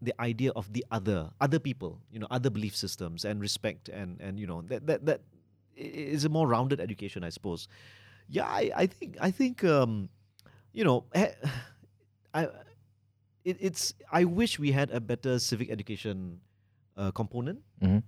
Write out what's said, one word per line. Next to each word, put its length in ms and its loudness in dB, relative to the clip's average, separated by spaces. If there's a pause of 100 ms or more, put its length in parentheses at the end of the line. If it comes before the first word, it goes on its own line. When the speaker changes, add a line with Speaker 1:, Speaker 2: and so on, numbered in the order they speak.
Speaker 1:
the 180 -4
idea 360 0
of 180 -6
the 160 -2
other, 400 0 (100)
other 200 4
people, 420 -6 (100)
you 60 -12
know, 140 -6
other 180 0
belief 260 -2
systems 500 -6
and 140 -2
respect 500 -4
and, 300 -10
and, 200 -8
you 80 -6
know, 160 -8
that, 240 -6
that, 180 0
that 160 2 (560)
i-, 40 -14
is 440 -2
a 40 0
more 180 4
rounded 340 2
education, 420 -6
I 60 -6
suppose. 380 -6 (600)
Yeah, 200 -4
I, 280 0
I 120 4
think, 340 -12
I 80 2
think, 340 0
um, 460 4 (640)
you 120 -2
know, 200 4 (100)
eh, 160 4 (540)
<sighs> 500 -20
I, 140 2 (1000)
it, 140 0
it's, 340 -2 (180)
I 120 8
wish 340 4
we 140 4
had 200 4
a 80 0
better 380 0
civic 320 0
education, 720 -6 (580)
uh, 140 0
component 480 -4 (220)
Speaker 2:
Mm-hmm. 160 8 (100)